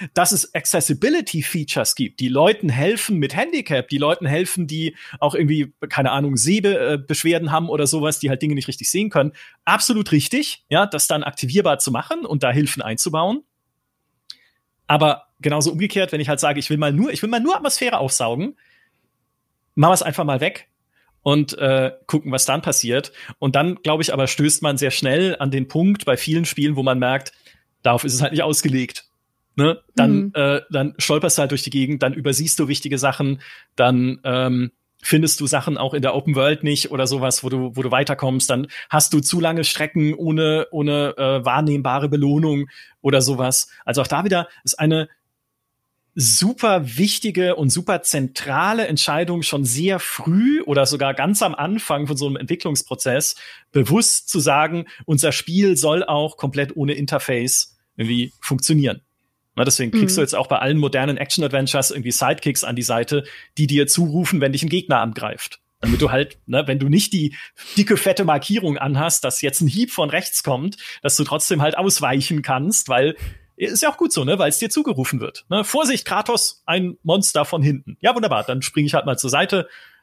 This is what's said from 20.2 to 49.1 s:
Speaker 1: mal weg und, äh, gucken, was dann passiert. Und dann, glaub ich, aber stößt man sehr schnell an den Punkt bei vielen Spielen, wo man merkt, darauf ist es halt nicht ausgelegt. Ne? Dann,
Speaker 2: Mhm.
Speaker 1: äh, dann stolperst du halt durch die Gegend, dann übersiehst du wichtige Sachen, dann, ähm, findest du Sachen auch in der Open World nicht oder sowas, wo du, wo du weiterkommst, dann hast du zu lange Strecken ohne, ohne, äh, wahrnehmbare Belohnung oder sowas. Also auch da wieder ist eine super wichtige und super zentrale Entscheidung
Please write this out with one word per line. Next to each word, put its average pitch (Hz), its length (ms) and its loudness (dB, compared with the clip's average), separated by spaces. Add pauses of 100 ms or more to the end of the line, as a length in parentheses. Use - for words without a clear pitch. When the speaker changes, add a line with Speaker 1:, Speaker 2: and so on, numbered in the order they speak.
Speaker 1:
mal 135 180 -2
weg - 260 -4 (540)
und, 143 360 2
äh, 131 340 2 (160)
gucken, 147 240 -2
was 131 140 0
dann 143 160 0
passiert. 131 500 -2 (280)
Und 135 160 0
dann, 170 280 2
glaub 156 180 0
ich, 156 100 -2
aber 135 160 0
stößt 147 360 0
man 143 140 0
sehr 135 140 0
schnell 160 460 0
an 135 140 -2
den 135 160 -2
Punkt 190 380 0
bei 127 120 2
vielen 160 280 -2
Spielen, 147 300 -2
wo 135 80 -2
man 131 140 2
merkt, 127 340 -2 (520)
darauf 120 200 4
ist 139 100 -2
es 123 80 -2
halt 143 120 0
nicht 156 100 0
ausgelegt. 131 640 -2 (500)
Ne? 156 240 2 (160)
Dann, 185 200 6
Speaker 2:
Mhm. 196 180 0
Speaker 1:
äh, 143 360 2
dann 143 280 -2
stolperst - 400 0
du 156 40 2
halt 135 100 0
durch 139 120 -2
die - 60 -8
Gegend, 135 340 -2
dann 131 100 2
übersiehst 143 460 -2
du 151 80 0
wichtige 143 300 -4
Sachen, 135 440 0 (340)
dann, 127 480 2
ähm, 127 480 0 (300)
findest 160 380 2
du 147 80 -4
Sachen 151 320 -2
auch 135 160 -4
in 139 80 -2
der 131 100 0
Open 139 220 -2
World 143 280 2
nicht 147 280 -2
oder 131 160 0
sowas, 131 360 -2
wo 127 60 -6
du, 127 260 -4
wo 131 60 -2
du 127 80 -4
weiterkommst, 131 600 0
dann 131 160 -2 (220)
hast 151 240 2
du 151 60 4
zu 170 200 0
lange 165 240 0
Strecken 151 500 0
ohne, 156 560 0
ohne, 147 480 0
äh, 135 260 0
wahrnehmbare 139 640 0
Belohnung 143 640 2 (320)
oder 139 200 4
sowas. 127 480 0 (140)
Also 123 200 0
auch - 40 -2
da 147 180 0
wieder 180 220 0 (160)
ist - 160 -4
eine 156 300 0 (1040)
super 175 840 0
wichtige 180 580 0
und 143 140 2
super 175 340 0
zentrale 156 840 0
Entscheidung 160 580 -2